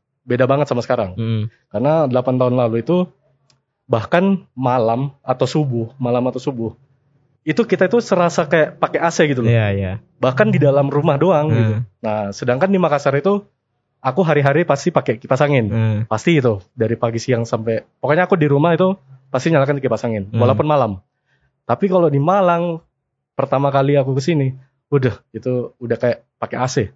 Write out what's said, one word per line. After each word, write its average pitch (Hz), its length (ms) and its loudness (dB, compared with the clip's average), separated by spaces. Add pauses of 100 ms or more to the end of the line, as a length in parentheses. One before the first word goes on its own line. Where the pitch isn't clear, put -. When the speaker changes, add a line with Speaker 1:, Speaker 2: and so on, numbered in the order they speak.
(220)
Speaker 1:
beda 127 240 0
banget 139 220 0
sama 120 140 -2
sekarang. 110 320 -2
Speaker 2:
Mm. 113 300 -4 (240)
Speaker 1:
Karena 147 380 0
delapan 127 300 0
tahun 127 200 2
lalu 117 260 0
itu 180 240 0 (800)
bahkan 175 680 0
malam 127 680 0
atau 131 240 -2
subuh, 123 500 -2
malam 123 300 -2
atau 127 140 -4
subuh, 117 320 -6 (720)
itu 156 180 -2
kita 190 240 2
itu 233 140 2
serasa 175 480 0
kayak 151 320 0
pakai 156 200 -2
A 170 100 0
C 160 180 2
gitu 127 160 -2
loh. 120 80 2
Speaker 2:
Iya, 113 200 2
iya. 98 220 -4 (240)
Speaker 1:
Bahkan 131 320 0
di 190 80 2
dalam 139 300 4
rumah 143 280 0
doang 151 320 2
Speaker 2:
Hmm. 113 80 2
Speaker 1:
gitu. 110 180 2 (260)
Nah, 107 200 -4 (120)
sedangkan 135 400 -2
di 190 80 2
Makassar 143 340 0
itu 196 300 0 (560)
aku 131 220 -2
hari-hari 147 420 2
pasti 147 260 0
pakai - 280 0
kipas 131 220 -2
angin. 143 280 2
Speaker 2:
Hmm. 110 380 0
Speaker 1:
Pasti 160 300 0
itu 117 360 2
dari 113 240 -2
pagi 117 240 -2
siang 117 240 0
sampai, 113 400 -4 (160)
pokoknya 156 260 2
aku 190 100 2
di 151 120 2
rumah 143 240 2
itu 185 240 2 (320)
pasti 131 220 -4
nyalakan 143 280 2
kipas 123 240 -2
angin 110 260 -4
Speaker 2:
Hmm. 113 120 -4
Speaker 1:
walaupun 123 260 2
malam. 123 380 0 (600)
Tapi 190 240 -2
kalau 180 200 2
di 143 100 0
Malang 170 640 0 (540)
pertama 135 340 -2
kali 139 280 2
aku 135 180 0
kesini, 135 420 -2 (320)
udah 131 320 0 (100)
itu 123 480 -6
udah 117 200 -4
kayak 120 260 -2 (140)
pakai 120 200 -8
A 127 100 -2
C. 117 280 -4